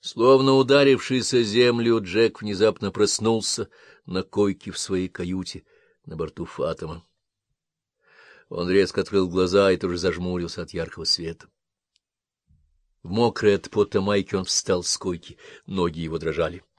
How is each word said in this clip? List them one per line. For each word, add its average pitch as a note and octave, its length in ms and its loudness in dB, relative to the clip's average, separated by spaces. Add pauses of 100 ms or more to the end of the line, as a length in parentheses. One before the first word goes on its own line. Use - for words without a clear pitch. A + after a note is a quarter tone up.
Словно C3 520 4
ударившийся C3+ 840 4
о A#2+ 40 2
землю, A#2 580 4
Джек G#2 400 0
внезапно G#2 500 0
проснулся G#2+ 800 -2 (360)
на F#2 180 -6
койке G2+ 480 -2
в - 80 -12
своей F#2 300 -4
каюте F#2 560 -8 (400)
на D#2+ 100 -16
борту E2 300 -8
Фатома. E2 600 -8 (1400)
Он F2 220 -6
резко G2 320 2
открыл F#2+ 280 0
глаза F#2 420 2
и F#2 60 2
тоже F2+ 200 -4
зажмурился F2 640 -6
от D#2 100 -12
яркого E2 320 -10
света. - 460 -6 (1500)
В F2 60 -16
мокрой G#2+ 460 2
от - 140 -6
пота G2+ 320 0
майке G2+ 360 -2
он F#2 80 -4
встал - 380 -2
с - 140 -4
койки, - 400 -10 (280)
ноги F2 340 -4
его E2 180 -6
дрожали. D#2+ 460 -4 (140)